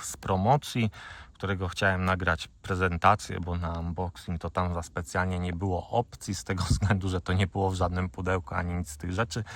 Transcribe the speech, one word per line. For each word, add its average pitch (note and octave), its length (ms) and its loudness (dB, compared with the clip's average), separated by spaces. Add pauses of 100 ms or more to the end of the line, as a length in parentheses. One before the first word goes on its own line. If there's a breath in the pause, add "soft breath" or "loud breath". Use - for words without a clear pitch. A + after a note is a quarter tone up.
z - 140 -8
promocji, A2 760 2 (440 loud breath)
którego F#2+ 340 -2
chciałem F#2 360 2
nagrać F2+ 440 2 (140)
prezentację, F#2 800 2
bo F2 160 -4
na E2+ 160 -4
unboxing E2+ 680 -4
to E2 100 -4
tam F2+ 240 0
za E2+ 80 -2
specjalnie F2+ 560 -2
nie F2+ 140 -2
było F2 380 -2
opcji, - 440 -2
z - 100 -6
tego F#2 220 -2
<laughs> - 40 2
względu, F#2+ 380 2
że F#2 120 0
to F#2+ 120 -2
nie F#2+ 140 4
było F#2+ 240 0
w F#2+ 40 0
żadnym F2+ 340 0
pudełku F#2 460 -2
ani F2 200 -2
nic F2 160 -2
z - 60 -12
tych F2 160 -4
rzeczy. A2 320 -2 (120)